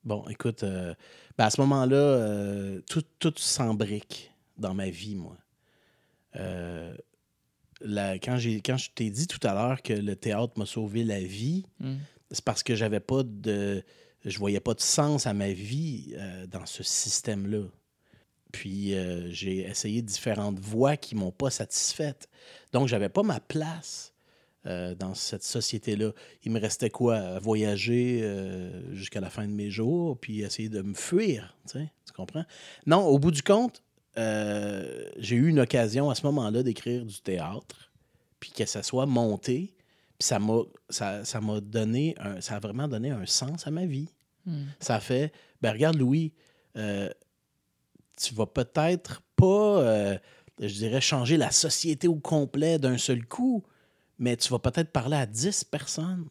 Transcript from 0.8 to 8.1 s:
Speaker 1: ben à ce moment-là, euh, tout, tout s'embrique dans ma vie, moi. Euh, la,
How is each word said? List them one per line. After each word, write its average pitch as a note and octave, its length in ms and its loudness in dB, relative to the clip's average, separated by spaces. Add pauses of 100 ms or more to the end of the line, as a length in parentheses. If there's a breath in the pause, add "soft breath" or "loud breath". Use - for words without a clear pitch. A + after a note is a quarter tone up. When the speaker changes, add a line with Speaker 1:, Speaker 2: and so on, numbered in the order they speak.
Speaker 1:
ben A2 100 6
à A2+ 40 6
ce - 120 0
moment-là, C3+ 340 6
euh, G2+ 920 2
tout, D#3+ 140 0 (160)
tout D#3+ 180 2
s'embrique G#2+ 960 -2 (240)
dans F#2+ 180 -4
ma F#2+ 160 -2
vie, G2 260 -8
moi. D#2+ 200 -10 (1000)
Euh, F2 580 -8 (880)
la, G2+ 380 -2